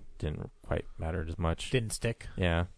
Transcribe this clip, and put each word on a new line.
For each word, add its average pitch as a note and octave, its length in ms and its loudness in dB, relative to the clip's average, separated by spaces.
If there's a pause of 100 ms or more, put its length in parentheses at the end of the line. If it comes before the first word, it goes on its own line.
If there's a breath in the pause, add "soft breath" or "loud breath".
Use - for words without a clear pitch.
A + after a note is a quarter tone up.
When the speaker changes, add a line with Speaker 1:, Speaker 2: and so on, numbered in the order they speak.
(180)
Speaker 1:
didn't - 320 -2 (160)
quite - 180 0 (140)
matter E2 300 -2
as E2 100 -4
much. E2 320 2
Speaker 2:
Didn't A#2 220 2
stick. - 440 -2
Speaker 1:
Yeah. F2 300 4 (120)